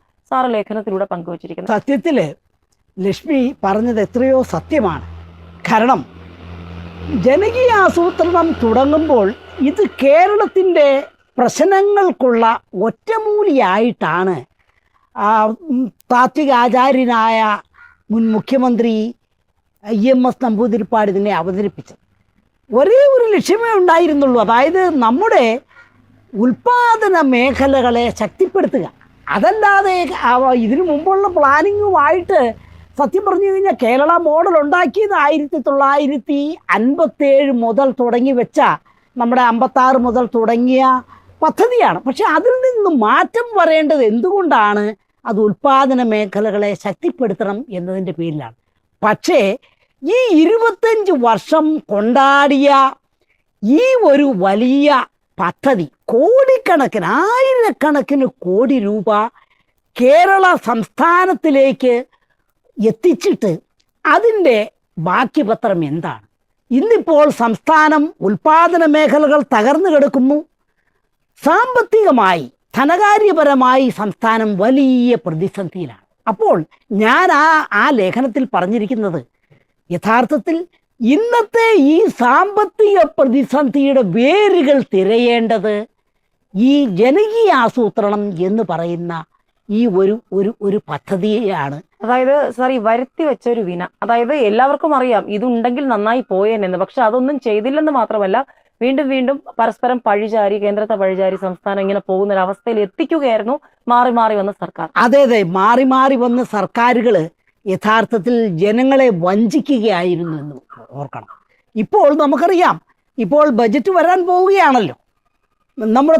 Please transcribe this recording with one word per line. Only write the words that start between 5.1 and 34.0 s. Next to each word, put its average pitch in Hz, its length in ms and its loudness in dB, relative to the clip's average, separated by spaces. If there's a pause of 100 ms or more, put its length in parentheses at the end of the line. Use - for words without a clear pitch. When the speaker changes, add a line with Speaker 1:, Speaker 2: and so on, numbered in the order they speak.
Speaker 2:
കാരണം 226 340 2 (1160)
ജനകീയ 440 480 2
ആസൂത്രണം 349 920 2
തുടങ്ങുമ്പോൾ 254 680 2 (280)
ഇത് 294 260 0 (160)
കേരളത്തിൻ്റെ 339 1000 2 (340)
പ്രശ്നങ്ങൾക്കുള്ള 277 1200 2 (160)
ഒറ്റമൂലിയായിട്ടാണ്, 220 1700 -2 (720)
ആ, 214 280 2
ഉം, 247 480 -4 (180)
താത്വിക 262 400 2
ആചാര്യനായ 240 1080 0 (520)
മുൻ 226 200 0
മുഖ്യമന്ത്രി 233 840 -2 (760)
ഇ 226 180 0
എം 254 180 2
എസ് 254 180 -4
നമ്പൂതിരിപ്പാട് 214 640 -2
ഇതിനെ 202 200 -2
അവതരിപ്പിച്ചത്. 185 800 -6 (640)
ഒരേ 277 160 2
ഒരു 494 460 4
ലക്ഷ്യമേ 440 420 0
ഉണ്ടായിരുന്നുള്ളൂ, 311 640 2
അതായത് 294 600 0
നമ്മുടെ 254 580 0 (760)
ഉൽപ്പാദന 427 840 0
മേഖലകളെ 254 960 0
ശക്തിപ്പെടുത്തുക. 254 720 -2 (380)
അതല്ലാതെ 381 800 2 (120)
അവ 254 320 2
ഇതിനു 247 300 0
മുമ്പുള്ള 370 440 0
പ്ലാനിങ്ങുമായിട്ട് 339 1300 0 (460)
സത്യം 349 260 -2
പറഞ്ഞു 392 260 0
കഴിഞ്ഞാൽ 381 320 0
കേരള 277 340 2